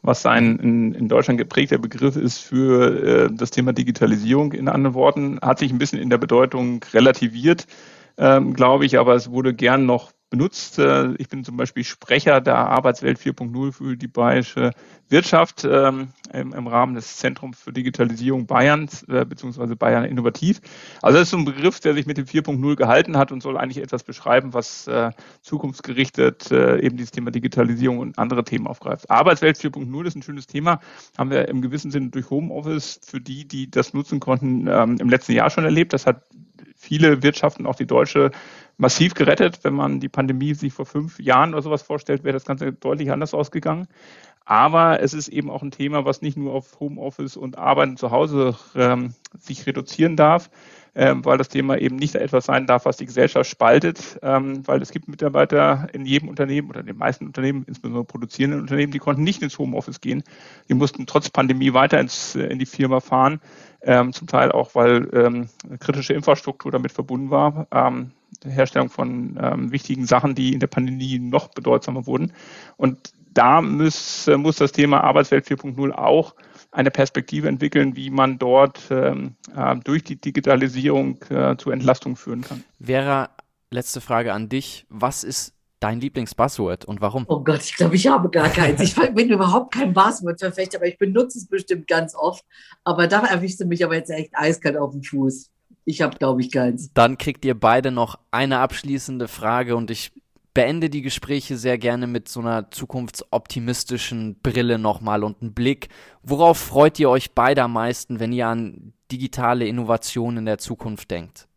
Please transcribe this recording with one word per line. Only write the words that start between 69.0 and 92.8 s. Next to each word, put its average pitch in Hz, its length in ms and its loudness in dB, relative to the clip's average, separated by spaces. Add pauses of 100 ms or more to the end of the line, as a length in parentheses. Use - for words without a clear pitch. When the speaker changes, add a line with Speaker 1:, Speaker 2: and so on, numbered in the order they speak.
Speaker 1:
ähm, 127 300 -2
wichtigen 131 340 -4
Sachen, 123 300 2
die 131 180 -2
in 135 60 -4
der 160 80 -2
Pandemie 131 500 -4
noch 123 300 -2
bedeutsamer 123 580 -4
wurden. 135 260 -4 (460)
Und - 360 -4 (200)
da 127 280 6
muss, 151 640 -2
äh, 143 100 6
muss 151 200 0
das 143 140 2
Thema 143 320 4
Arbeitswelt 139 420 2
vier 135 120 -4
Punkt 131 200 -10
null 139 160 -2
auch - 420 0 (360)
eine 131 180 0
Perspektive 143 580 -2
entwickeln, 139 480 0
wie 135 140 -12
man 131 300 0
dort, 131 500 4
ähm, 131 460 -2 (200)
äh, 131 280 0
durch 151 200 -2
die 139 120 -10
Digitalisierung, 135 1120 0
äh, 131 280 0
zu - 120 -8
Entlastung - 460 0
führen 120 260 -10
kann. 127 220 -14 (180)
Speaker 2:
Vera, 135 480 -2 (420)
letzte 123 300 -8
Frage 117 320 -2
an 107 160 -6
dich. - 400 -8
Was 127 340 -4
ist - 300 -8 (280)
dein 110 180 -4
Lieblingsbuzzword 117 840 -4
und 104 160 -8
warum? 110 260 -4
Speaker 3:
Oh 143 160 -2
Gott, 147 200 0
ich - 120 -10
glaube, 170 200 2
ich 185 120 4
habe 180 220 2
gar 156 200 2
keins. 147 320 2
Ich - 140 0
Speaker 2:
<laughs> 320 180 2
Speaker 3:
bin 233 160 2
überhaupt 202 440 2
kein 233 200 -2
Buzzword-Verfechter, 190 840 -2
aber 175 100 -2
ich 180 100 -4
benutze 233 400 0
es 190 100 -16
bestimmt 185 400 -6
ganz 165 280 -2
oft. 180 280 -6 (400)